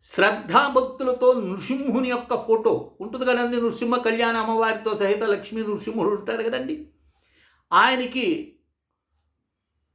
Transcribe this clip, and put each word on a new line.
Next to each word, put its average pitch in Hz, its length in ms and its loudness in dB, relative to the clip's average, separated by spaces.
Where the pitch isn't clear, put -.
శ్రద్ధాభక్తులతో 254 1300 2
నృసింహుని 247 760 -2
యొక్క 247 380 -4
ఫోటో 220 540 0
ఉంటుంది 233 260 -6
కదండి, 240 300 2
నృసింహ 233 420 0
కళ్యాణ 226 380 0
అమ్మవారితో 220 600 0
సహిత 208 260 2
లక్ష్మీ 220 400 -2
నృసింహుడు 208 580 -2
ఉంటారు 226 220 -4
కదండి. 262 460 -6
ఆయనకి 247 840 2